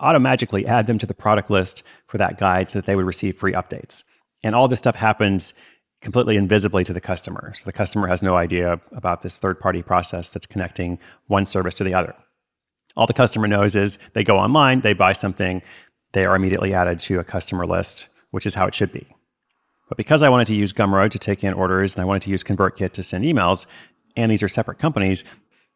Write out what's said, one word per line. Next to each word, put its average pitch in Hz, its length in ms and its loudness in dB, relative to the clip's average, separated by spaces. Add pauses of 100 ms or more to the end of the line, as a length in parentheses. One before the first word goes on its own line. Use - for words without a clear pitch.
automagically 131 640 2
add 113 220 2
them 117 100 0
to 107 80 -6
the 113 80 -6
product 107 380 0
list 92 320 0 (240)
for - 100 -8
that 90 220 -2
guide 92 320 0
so 101 80 -4
that - 80 -8
they 98 80 2
would 92 100 0
receive 92 320 -4
free 95 160 -2
updates. - 500 -8 (400)
And 110 120 -2
all 127 120 4
this 123 120 0
stuff 120 160 0
happens 104 580 0 (480)
completely 110 340 0
invisibly 98 480 2
to 90 100 -6
the 87 80 -8
customer. - 540 -10
So - 100 -14
the 98 80 -10
customer 98 340 -4
has 90 140 -2
no 92 140 2
idea 87 440 0 (120)
about - 320 -6
this - 160 -12
third-party 92 420 -2
process 90 480 -2
that's - 160 -12
connecting 87 540 -6 (260)
one 98 200 0
service 90 300 -4
to - 80 -4
the 92 120 0
other. 87 180 -2 (840)
All 117 120 0
the - 60 2
customer 110 340 2
knows 101 280 2
is 101 220 0 (160)
they 113 100 0
go 98 140 4
online, 127 440 4
they 107 120 2
buy 95 200 4
something, 92 500 -4 (480)
they 95 140 2
are 92 100 4
immediately 95 400 0
added 90 240 0
to 92 200 -2
a 85 40 -4
customer 87 420 -6
list, 87 440 -4 (200)
which - 160 -6
is 98 80 -4
how 95 140 0
it - 80 -4
should 98 160 -2
be. - 160 -14 (840)
But - 80 -8
because 127 240 2
I 147 80 6
wanted 123 180 6
to 110 60 0
use 104 200 0
Gumroad 98 380 4
to 101 80 -8
take - 240 -4
in 98 100 0
orders 92 420 0
and 92 80 -2
I - 20 -2
wanted 98 180 0
to 98 60 -8
use 95 140 -2
ConvertKit 95 480 0
to 98 100 -12
send 92 220 -6
emails, 98 420 2 (500)
and 113 160 2
these 104 120 2
are 101 40 0
separate - 300 -4
companies, 95 460 0 (520)